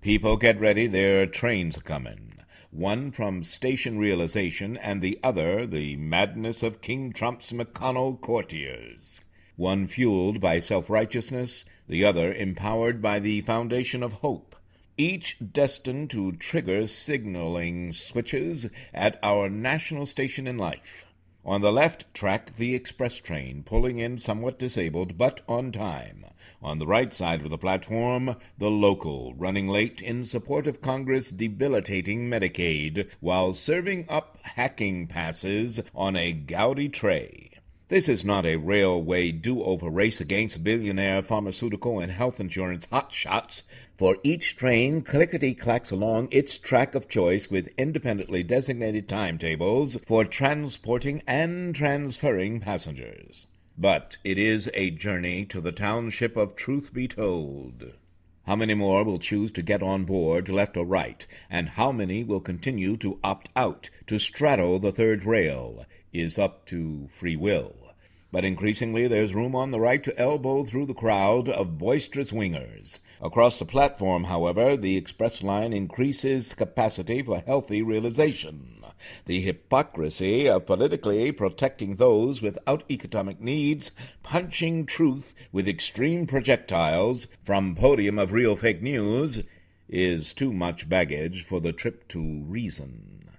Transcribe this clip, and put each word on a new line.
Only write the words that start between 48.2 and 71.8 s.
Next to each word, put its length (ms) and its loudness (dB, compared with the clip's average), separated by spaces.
designated 640 0
timetables 1000 0
for 180 6
transporting 1000 -2
and 480 -2
transferring 840 0
passengers. 880 -10
But 480 2
it 140 0
is 340 2
a 180 0
journey 560 -4
to 140 -8
the 120 -4
township 640 -2
of 200 0
truth 360 -4
be 140 -4
told. 760 -4
How 100 0
many 180 2
more 300 4
will 140 0
choose 340 -2
to 100 -6
get 200 0
on 220 -2
board, 440 2
left 280 0
or 80 0
right, 420 -2
and 180 -2
how 240 2
many 320 -2
will 160 0
continue 580 -2
to 240 -4
opt 340 -2
out, 340 -2
to 120 -2
straddle 600 2
the 140 0
third 320 2
rail, 600 0
is 260 -2
up 280 0
to 420 -6
free 260 -4
will. 400 0
But 140 -2
increasingly 640 0
there's 260 2
room 220 -2
on 160 -2
the 80 0
right 240 4
to 160 -4
elbow 440 2
through 220 -4
the 80 -4
crowd 540 4
of 300 -2
boisterous 520 0